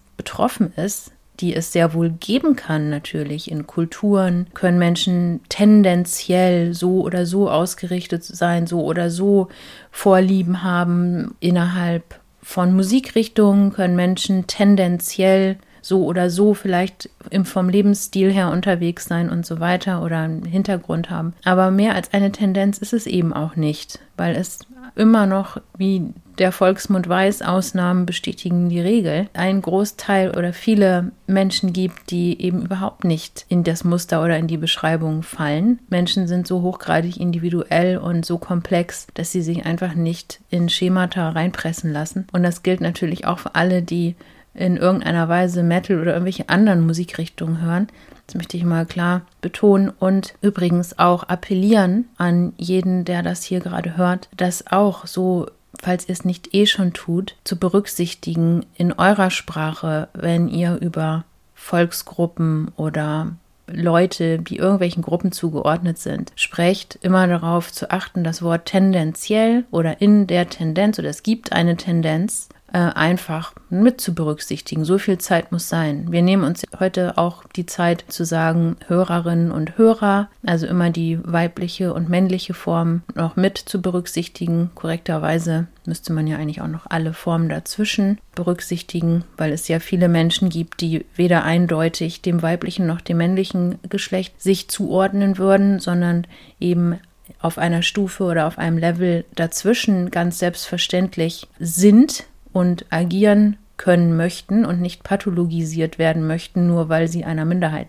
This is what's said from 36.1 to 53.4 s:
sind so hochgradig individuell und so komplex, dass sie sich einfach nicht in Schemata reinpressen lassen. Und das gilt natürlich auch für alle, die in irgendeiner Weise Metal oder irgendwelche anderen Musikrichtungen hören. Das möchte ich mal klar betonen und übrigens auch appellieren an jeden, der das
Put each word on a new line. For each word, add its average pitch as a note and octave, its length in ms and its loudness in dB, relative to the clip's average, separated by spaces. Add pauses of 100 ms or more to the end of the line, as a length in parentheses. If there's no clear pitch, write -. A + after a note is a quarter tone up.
sind F3+ 200 -2
so F3+ 140 -2
hochgradig F3 560 -2
individuell F3 800 0
und E3+ 280 -2
so E3+ 120 -4
komplex, F3 760 -4
dass - 180 -6
sie F3+ 100 -2
sich E3+ 240 -4
einfach E3 300 -4
nicht E3 440 -4 (100)
in E3+ 200 0
Schemata F3+ 600 0
reinpressen E3 640 -4
lassen. D#3 400 -6
Und F3 120 2
das F3 200 -2
gilt F#3 180 0
natürlich E3+ 440 -4
auch - 140 -2
für - 160 -10
alle, F3+ 260 2
die E3+ 340 -2 (380)
in F3+ 240 0
irgendeiner E3+ 520 0
Weise F3 340 2
Metal F3 380 2
oder E3+ 120 0
irgendwelche F3+ 360 -4
anderen F#3 360 4
Musikrichtungen E3 760 -4
hören. F3 260 0 (400)
Das - 80 -20
möchte F3 220 -8
ich E3+ 60 -4
mal E3 220 0
klar F3 360 -2 (200)
betonen G3 480 2
und F#3+ 520 -2
übrigens F3 580 0
auch F3 240 4
appellieren G3 800 2 (120)
an F3 400 2
jeden, F#3 480 0
der F3 180 -2
das F3 200 -4